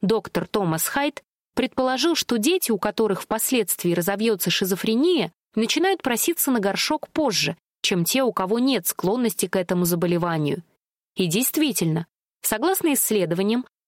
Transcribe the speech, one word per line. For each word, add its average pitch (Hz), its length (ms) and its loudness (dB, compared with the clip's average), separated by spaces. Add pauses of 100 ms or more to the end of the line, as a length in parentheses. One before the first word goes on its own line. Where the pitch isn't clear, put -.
доктор - 480 0
Томас 165 400 0
Хайт, 285 340 -2 (320)
предположил, 254 640 0
что - 220 -2
дети, 294 340 0
у 196 60 0
которых 208 440 0
впоследствии 214 720 -2
разовьётся 196 560 0
шизофрения, 220 800 0 (240)
начинают 311 480 0
проситься 269 480 0
на 247 80 2
горшок 196 520 -2
позже, 165 460 -2 (280)
чем 180 200 0
те, 262 200 2
у 226 80 2
кого 196 260 0
нет 247 280 0
склонности 214 600 -2
к 185 100 -2
этому 180 280 0
заболеванию. 170 800 0 (500)
И 185 120 0
действительно, 175 800 0 (360)
согласно 302 520 0
исследованиям, 202 720 0 (220)